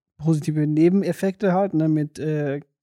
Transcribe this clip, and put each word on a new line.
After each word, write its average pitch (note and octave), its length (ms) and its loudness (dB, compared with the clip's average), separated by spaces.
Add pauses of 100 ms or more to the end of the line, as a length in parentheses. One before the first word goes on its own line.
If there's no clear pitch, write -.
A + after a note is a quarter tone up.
(180)
positive D3+ 480 0
Nebeneffekte F3 880 0
halt, G3 180 0
ne, D#3+ 160 2
mit, D3+ 300 -2
äh, D3 420 -4 (220)